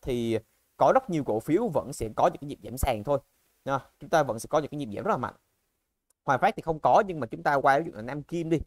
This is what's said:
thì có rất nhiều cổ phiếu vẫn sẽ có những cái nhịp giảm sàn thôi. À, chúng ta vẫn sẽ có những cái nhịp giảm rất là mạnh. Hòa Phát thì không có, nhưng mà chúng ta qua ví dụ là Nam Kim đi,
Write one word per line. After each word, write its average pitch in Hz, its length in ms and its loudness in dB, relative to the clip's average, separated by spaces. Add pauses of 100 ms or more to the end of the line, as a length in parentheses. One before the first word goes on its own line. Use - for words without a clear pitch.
thì 117 360 -2 (380)
có 143 180 6
rất 262 160 2
nhiều 151 140 0
cổ 110 160 0
phiếu 202 280 0
vẫn 127 240 -4
sẽ 117 240 -8
có 127 100 4
những 180 140 0
cái 147 80 -10
nhịp 139 140 -12
giảm 113 160 -10
sàn 110 260 -2
thôi. 143 140 0 (460)
À, 135 160 -2 (200)
chúng 135 100 -18
ta 160 120 4
vẫn 117 160 -4
sẽ - 120 -12
có 151 80 2
những 147 120 -2
cái 147 80 -8
nhịp 139 160 -6
giảm - 100 -6
rất 196 60 0
là 190 60 0
mạnh. 123 180 -6 (920)
Hòa 131 140 2
Phát 208 180 0
thì - 60 -10
không 160 160 -4
có, 143 280 6
nhưng 165 140 -6
mà 120 60 -4
chúng 151 160 -10
ta 151 120 2
qua 143 240 4
ví 165 80 -2
dụ - 60 -10
là 107 100 -12
Nam 139 200 -10
Kim 165 280 -6
đi, 165 160 4